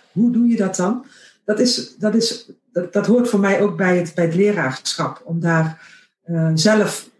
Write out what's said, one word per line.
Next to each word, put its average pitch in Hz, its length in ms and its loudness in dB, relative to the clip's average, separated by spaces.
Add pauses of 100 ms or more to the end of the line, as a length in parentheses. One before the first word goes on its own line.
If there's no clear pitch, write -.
(120)
hoe 233 200 2
doe 240 140 2
je 233 100 2
dat 190 200 -2
dan? 202 280 -2 (400)
Dat 214 160 -2
is, - 360 -2
dat 208 180 -2
is, - 360 -2 (220)
dat, 180 200 -4
dat 202 140 0
hoort 240 220 2
voor 202 120 2
mij 190 220 2
ook 202 140 0
bij 180 220 2
het, 165 160 -4
bij 175 100 0
het 160 100 -2
leraarschap, 170 920 -2
om 165 160 -6
daar, 160 480 -2 (360)
eh, 165 300 -2
zelf, 208 640 0